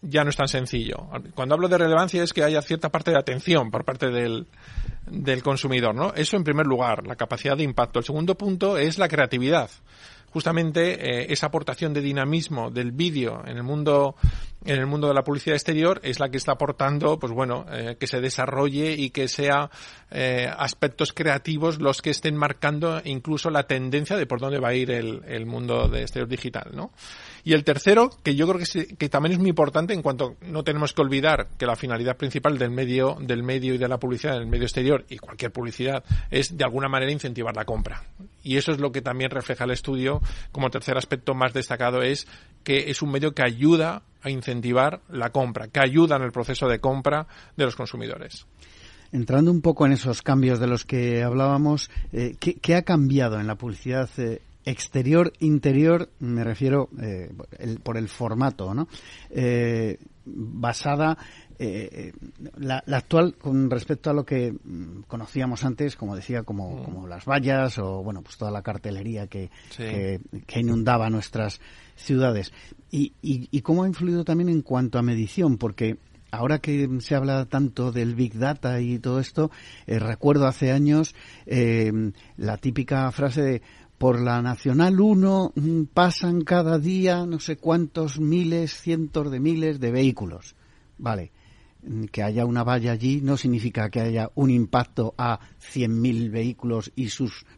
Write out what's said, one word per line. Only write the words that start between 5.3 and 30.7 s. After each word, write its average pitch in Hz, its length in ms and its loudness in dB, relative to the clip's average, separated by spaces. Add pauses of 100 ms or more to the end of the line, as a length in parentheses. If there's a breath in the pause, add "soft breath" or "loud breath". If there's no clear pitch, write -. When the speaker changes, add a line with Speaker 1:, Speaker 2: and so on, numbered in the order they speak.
Speaker 1:
consumidor, 131 540 2
¿no? 160 180 0
Eso 160 240 0
en 180 60 2
primer 147 240 2
lugar, 117 400 0
la 120 80 -8
capacidad 135 420 -2
de 156 60 0
impacto. 123 360 0
El 113 60 -2
segundo 165 300 0
punto 190 420 0
es 156 220 0
la 185 80 4
creatividad. 135 640 2 (640 loud breath)
Justamente, 165 880 0
eh, - 120 -6
esa 151 140 -2
aportación 151 460 -4
de 147 80 -2
dinamismo 139 680 -2
del 120 220 -4
vídeo 135 560 -2
en 123 100 -10
el 120 60 -6
mundo, 143 520 2 (500 loud breath)
en 143 120 0
el 131 80 0
mundo 147 220 0
de 143 60 4
la 135 100 4
publicidad 147 320 0
exterior 160 480 2
es 131 160 -2
la 139 100 0
que 135 80 -4
está 135 140 0
aportando, 147 680 2
pues 127 140 -4
bueno, 123 400 -2
eh, 117 260 -6
que 127 100 -4
se 127 120 -2
desarrolle 139 760 0
y 139 180 -2
que 131 180 -2
sea, 143 420 0 (400 loud breath)
eh, 127 360 0 (100)
aspectos 143 560 -2
creativos 156 640 0
los 139 220 2
que 156 80 -2
estén 151 260 -2
marcando 151 680 -2
incluso 151 440 -4
la 147 140 2
tendencia 139 540 -2
de 156 80 0
por 123 160 -2
dónde 139 180 -2
va 123 100 0
a 123 60 2
ir 127 160 0
el, 117 360 -4
el 113 180 -8
mundo 120 420 0
de 120 140 0
exterior 120 260 -6
digital, 120 480 -6
¿no? - 160 -10 (540 loud breath)
Y 160 80 4
el 151 100 6
tercero, 202 460 6 (140)
que 156 120 2
yo 151 120 4
creo 185 120 2
que 175 60 -6
sí, 165 200 -4 (120)
que 147 100 -2
también 151 260 2
es 175 60 2
muy 185 100 4
importante 160 440 2
en 175 80 -2
cuanto 131 400 -2
no 156 240 -6
tenemos 151 260 0